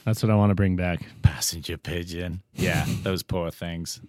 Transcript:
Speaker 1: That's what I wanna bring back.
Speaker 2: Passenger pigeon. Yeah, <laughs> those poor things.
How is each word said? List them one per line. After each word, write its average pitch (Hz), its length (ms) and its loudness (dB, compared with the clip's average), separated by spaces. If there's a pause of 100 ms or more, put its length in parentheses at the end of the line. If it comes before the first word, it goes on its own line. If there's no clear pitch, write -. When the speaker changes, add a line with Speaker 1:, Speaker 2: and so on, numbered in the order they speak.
Speaker 1:
That's 107 180 0
what 113 80 4
I 107 40 6
wanna 104 200 6
bring 92 200 2
back. 90 260 -2 (200)
Speaker 2:
Passenger - 560 0
pigeon. 87 640 -6 (120)
Yeah, 82 400 2
<laughs> 95 100 -6
those 95 200 -2
poor 85 280 -4
things. 85 580 -10